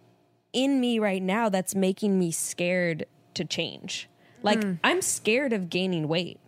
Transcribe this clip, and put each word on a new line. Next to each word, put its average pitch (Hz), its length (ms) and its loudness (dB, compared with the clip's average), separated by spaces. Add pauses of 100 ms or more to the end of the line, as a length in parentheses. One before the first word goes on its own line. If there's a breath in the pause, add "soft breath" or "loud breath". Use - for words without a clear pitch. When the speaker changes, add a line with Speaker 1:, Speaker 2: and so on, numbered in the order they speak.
(540)
Speaker 1:
in 269 260 2
me 240 200 2
right 190 220 0
now 208 280 0
that's 190 260 -2
making 190 440 2
me 175 120 2
scared 175 760 -2 (280)
to 180 120 -4
change? - 600 -8 (360 soft breath)
Like, 226 180 4
Speaker 2:
Mm. 185 220 -2
Speaker 1:
I'm 349 180 4
scared 254 520 0
of 185 160 -4
gaining 180 380 0
weight. 170 400 -2